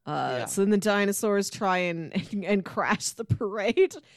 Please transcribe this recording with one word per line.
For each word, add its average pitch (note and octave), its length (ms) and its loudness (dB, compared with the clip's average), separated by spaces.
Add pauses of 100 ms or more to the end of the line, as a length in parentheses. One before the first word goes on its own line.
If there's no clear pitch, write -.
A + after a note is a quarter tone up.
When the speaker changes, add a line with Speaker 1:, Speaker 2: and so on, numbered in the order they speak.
Speaker 1:
Uh, C3 360 -2
Speaker 2:
Yeah. A2 60 -6
Speaker 1:
so - 160 -2
then G3+ 80 4
the G#3 60 6
dinosaurs G3+ 720 2
try F#3 300 0
and, E3+ 340 -2
<laughs> - 200 -4
and, G3+ 120 -4
and G3 200 2
crash - 460 -2
the A3+ 140 -10
parade, A3 680 2 (220)